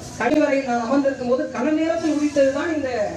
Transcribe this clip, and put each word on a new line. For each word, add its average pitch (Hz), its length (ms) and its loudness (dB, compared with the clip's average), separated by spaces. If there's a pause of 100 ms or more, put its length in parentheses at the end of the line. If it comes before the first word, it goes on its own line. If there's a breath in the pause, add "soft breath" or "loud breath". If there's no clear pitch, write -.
(200)
"கழிவறையில் 269 520 2
நான் 240 160 0
அமர்ந்திருக்கும் 269 440 0
போது 262 140 2 (100)
கன 277 240 0
நேரத்தில் 330 380 0
உதித்ததுதான் 294 580 2
இந்த 269 140 -2 (280)